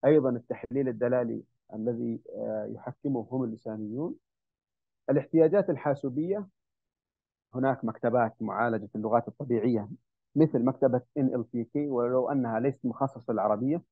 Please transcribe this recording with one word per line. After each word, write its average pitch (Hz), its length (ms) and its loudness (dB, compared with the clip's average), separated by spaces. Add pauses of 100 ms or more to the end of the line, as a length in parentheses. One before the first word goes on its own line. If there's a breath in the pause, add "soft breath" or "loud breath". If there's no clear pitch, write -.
أيضًا 143 240 6
التحليل 123 580 -4
الدلالي 120 560 0 (300)
الذي، 117 480 -4 (140)
آه، 107 300 -6
يحكمه 117 680 -8
هم 131 120 -2
اللسانيون. 110 720 -8 (960)
الاحتياجات 160 600 6
الحاسوبية، 151 800 -2 (1040)
هناك 127 320 -2
مكتبات 117 560 0
معالجة 107 540 -2
اللغات 110 320 0
الطبيعية 117 640 -2 (460)
مثل 143 280 4
مكتبة 127 380 2 (160)
إن 131 180 0
إل 120 160 -2
تي 117 120 -4
كي، 147 260 -4
ولو 123 400 0
أنها 120 300 0
ليست 135 260 -2
مخصصة 120 480 -4
للعربية 107 480 0 (100)